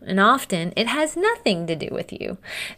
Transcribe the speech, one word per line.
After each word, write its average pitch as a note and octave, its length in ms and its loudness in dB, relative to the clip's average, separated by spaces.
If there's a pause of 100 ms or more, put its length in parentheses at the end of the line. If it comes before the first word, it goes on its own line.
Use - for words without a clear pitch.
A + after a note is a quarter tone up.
and F#3 140 0
often G3 560 2
it A3+ 120 2
has D4+ 280 0
nothing E4+ 520 0
to E3 80 -2
do - 160 -6
with - 200 -6
you. - 260 -8 (400)